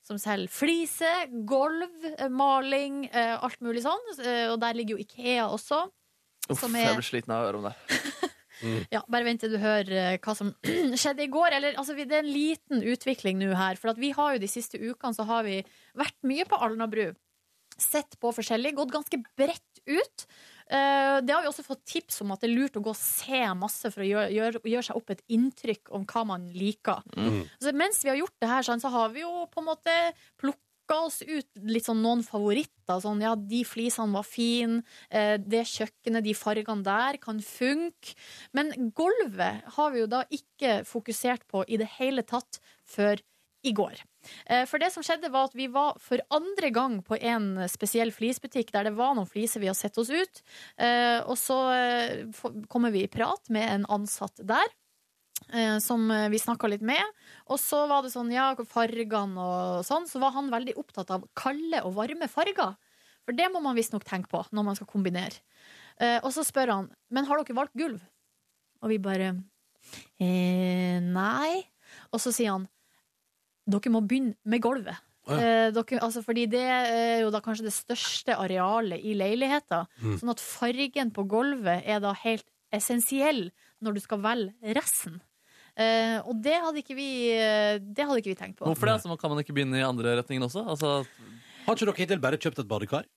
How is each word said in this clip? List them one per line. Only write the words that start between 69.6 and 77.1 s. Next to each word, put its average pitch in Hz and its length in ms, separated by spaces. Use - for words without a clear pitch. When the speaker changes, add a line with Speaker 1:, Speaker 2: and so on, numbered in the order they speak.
Speaker 1:
«Eh, 180 840
nei.» 240 640
Og 226 80
så 247 120
sier 226 200
han, 190 140
«Dere 202 260
må 226 120
begynne 247 300
med 226 180
gulvet.» 233 340
Speaker 3:
Å, - 100
ja. - 80
Speaker 1:
Eh, 226 320
dere, 226 320
altså, 226 160
fordi 233 300
det 247 100
er 233 640